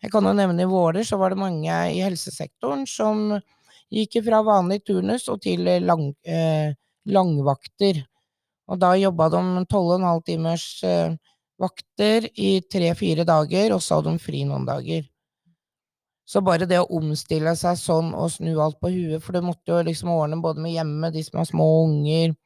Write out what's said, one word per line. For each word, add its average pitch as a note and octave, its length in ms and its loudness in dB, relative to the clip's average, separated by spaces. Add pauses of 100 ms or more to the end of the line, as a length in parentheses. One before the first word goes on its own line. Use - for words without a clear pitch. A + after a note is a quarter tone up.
Jeg G#3 80 -8
kan G3+ 140 2
jo G3 100 4
nevne F#3 280 2
i F#3 60 2
Våler, F#3 380 2
så G#3 100 -2
var F#3+ 140 2
det F#3+ 80 -4
mange E3 320 -4 (240)
i F3+ 80 -2
helsesektoren F#3+ 840 -6
som G#3+ 540 -2 (520)
gikk A3 320 -2
fra A3 180 4
vanlig G3+ 420 4
turnus G3 440 -2
og G3+ 120 -4
til F3+ 200 -2 (200)
lang-, E3 340 0 (120)
eh, D#3 480 0 (320)
langvakter. F3 960 0 (680)
Og F#3 120 -6
da F3+ 160 6
jobbet F3 340 2
de F3+ 360 0
tolv F3+ 280 2
og F#3 60 0
en F#3 80 0
halv E3 160 0
timers, E3 580 -4
eh, E3+ 320 0 (460)
vakter G#3+ 760 -2
i G3 240 2
tre-fire E3+ 640 0
dager, E3 480 2
og F#3+ 80 0
så D#3 220 0
hadde D3+ 80 -2
de E3 80 -2
fri C#3+ 260 -6
noen C3+ 220 -4
dager. C#3 400 -6 (1200)
Så - 160 0
bare F3+ 240 2
det F3 140 2
å F3 100 0
omstille D#3 640 -2
seg F3 220 -2
sånn E3 380 -2
og E3+ 160 -2
snu E3 300 -4
alt D3+ 200 -2
på F3 100 -4
huet, E3 320 -4
for - 100 -12
det F3+ 120 -2
måtte F3 240 -6
jo E3+ 160 2
liksom E3 240 -4
ordne D#3+ 320 0
både D#3+ 180 -2
med E3 140 -6
hjemme, D#3+ 400 -4
de D#3+ 100 -6
som - 160 -8
har E3 80 0
små D#3+ 200 2 (180)
unger. D#3 500 2 (100)